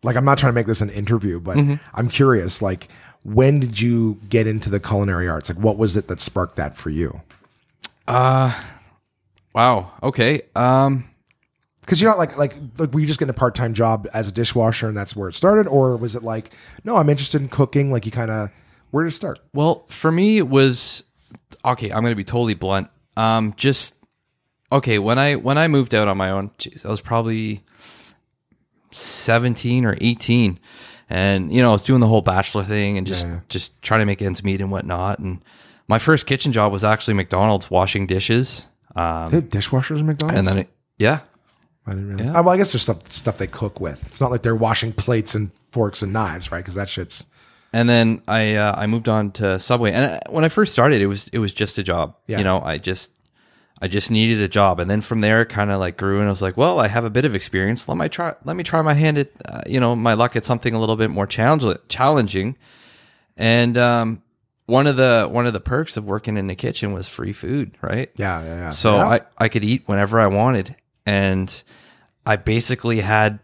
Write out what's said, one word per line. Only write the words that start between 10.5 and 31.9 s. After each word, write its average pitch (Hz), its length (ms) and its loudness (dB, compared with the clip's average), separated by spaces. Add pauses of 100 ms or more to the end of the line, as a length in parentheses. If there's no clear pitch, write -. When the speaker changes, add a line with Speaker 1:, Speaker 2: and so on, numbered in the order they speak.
Speaker 2:
Um, 131 520 2 (760)
Speaker 1:
'Cause 170 140 2
you're 220 100 6
not 208 80 2
like, 160 180 -2
like, 143 180 0 (240)
like, 151 140 -2
were 151 80 0
you 151 60 2
just 147 120 -2
getting 135 120 -2
a 117 80 -6
part-time 120 360 0
job 110 380 0
as 110 160 -4
a 98 40 -10
dishwasher 113 560 0
and 107 80 -6
that's 101 200 -8
where 98 120 -6
it 85 60 -12
started? 202 320 4
Or 131 300 2
was 113 180 -6
it 120 80 -8
like, 113 280 -8 (340)
"No, 226 120 0
I'm 151 120 4
interested 143 320 0
in 135 80 -6
cooking"? 139 420 0
Like, 117 160 -2
you 107 60 -8
kinda, 110 380 -6 (400)
where 151 140 0
did 160 80 -4
it - 40 -10
start? - 240 -10 (140)
Speaker 2:
Well, 151 340 0
for - 240 0
me, 208 260 4
it 156 100 2
was, 135 540 2 (640)
okay, 120 260 -2
I'm 107 120 -2
gonna 120 120 0
be 101 100 -6
totally 117 300 0
blunt. 95 340 -2 (280)
Um, 113 400 0
just, - 380 -2 (760)
okay, 120 300 2
when 113 180 2
I, 143 160 2
when 135 240 0
I 160 80 2
moved 139 260 2
out 107 140 4
on 98 100 0
my 95 140 -2
own, 98 280 -4
jeez, - 280 -14
I - 20 -10
was 107 120 -4
probably 110 640 -4 (1300)
seventeen 120 920 0
or 104 160 0
eighteen. 117 600 2 (500)
And, 95 420 0
you 123 100 4
know, 120 80 6
I - 20 6
was 101 100 2
doing 131 180 4